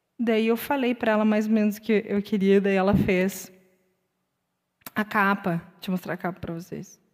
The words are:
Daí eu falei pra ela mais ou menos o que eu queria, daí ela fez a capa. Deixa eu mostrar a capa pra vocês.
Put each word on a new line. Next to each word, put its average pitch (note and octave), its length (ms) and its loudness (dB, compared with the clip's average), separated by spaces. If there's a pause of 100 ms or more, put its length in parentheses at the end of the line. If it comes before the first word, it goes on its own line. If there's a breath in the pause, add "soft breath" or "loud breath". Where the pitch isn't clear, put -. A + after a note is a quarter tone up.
(180)
Daí A3+ 280 0
eu A3+ 100 2
falei B3 380 -2
pra A3+ 180 0
ela G#3+ 120 2
mais G#3+ 220 2
ou G#3+ 60 0
menos G#3+ 260 0
o - 40 -20
que G#3 240 0
eu G3+ 160 -2
queria, G3 380 2
daí G3 160 0
ela F#3+ 180 2
fez F#3+ 580 0 (1400)
a G#3+ 100 -2
capa. G3+ 560 0 (140)
Deixa - 160 -10
eu - 20 -2
mostrar F3 220 -4
a - 20 -8
capa F3 220 -6
pra - 160 -10
vocês. E3+ 460 -14 (140)